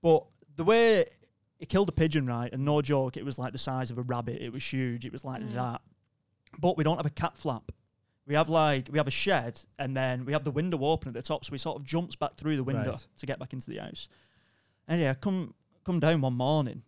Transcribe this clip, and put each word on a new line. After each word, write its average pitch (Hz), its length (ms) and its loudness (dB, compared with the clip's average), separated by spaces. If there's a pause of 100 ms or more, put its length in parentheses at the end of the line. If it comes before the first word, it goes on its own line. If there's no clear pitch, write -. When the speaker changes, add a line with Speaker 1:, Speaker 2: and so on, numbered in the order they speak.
Speaker 1:
But 160 240 6 (300)
the 151 80 -4
way 220 440 6 (520)
it - 100 -14
killed 190 200 4
a 160 40 -4
pigeon, 156 340 2
right, 120 260 -4
and 131 120 -4
no 147 160 4
joke, 135 360 0
it 104 80 -8
was, 139 120 -6
like, 127 160 -4
the 131 60 -8
size 127 320 -4
of 117 80 -6
a 123 40 -4
rabbit. 120 380 -4
It 120 120 -8
was 131 120 -8
huge. 123 400 -2
It 127 80 -10
was - 120 -12
like 127 180 -8
Speaker 2:
Mm. 113 120 -8
Speaker 1:
that. 120 260 -4 (800)
But 175 160 2
we 156 80 0
don't 160 140 2
have 143 80 -2
a 147 40 0
cat - 260 -4
flap. 123 360 -6 (560)
We 147 60 -2
have, 156 140 4
like, 151 440 2
we 147 60 0
have 147 100 2
a 131 40 -2
shed, 131 480 0 (200)
and 131 160 -4
then 127 280 -2
we 131 100 -4
have 147 100 0
the 147 80 -2
window 160 320 0
open 156 240 2
at 120 60 -10
the 117 80 -8
top, 151 220 -4
so - 60 -10
he 139 80 -6
sort 156 180 -4
of 143 80 -12
jumps 160 300 -4
back - 220 -6
through 151 200 -2
the 135 80 0
window 117 280 -2
Speaker 3:
Right. - 140 -12 (100)
Speaker 1:
to - 100 -12
get 139 140 -6
back 127 120 -10
into 131 180 -10
the 110 80 -8
house. - 300 -12 (800)
And 170 140 2
yeah, 135 140 2
come, 185 380 -2 (320)
come 180 140 0
down 156 220 4
one 131 140 2
morning 127 540 0